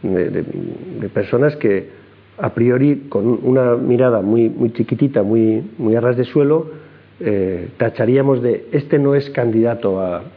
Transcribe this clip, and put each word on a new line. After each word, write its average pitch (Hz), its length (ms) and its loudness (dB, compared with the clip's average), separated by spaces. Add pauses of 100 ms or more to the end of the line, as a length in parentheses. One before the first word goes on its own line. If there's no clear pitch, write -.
de, 90 260 0
de, 85 140 -4 (560)
de 101 100 -8
personas 123 460 0
que, 101 340 0 (480)
a 127 160 -4
priori, 131 560 2
con 110 340 0
una 127 320 2
mirada 123 460 2
muy, 113 280 2
muy 117 220 -2
chiquitita, 117 520 0
muy, 110 400 2 (140)
muy 113 180 2
a 117 60 2
ras 123 140 2
de 123 100 0
suelo, 151 420 2 (520)
eh, 95 580 -2
tacharíamos 123 640 2
de, 120 300 -2
"Este 147 280 0
no 139 160 2
es 143 160 -2
candidato 113 680 0
a 87 220 -4 (160)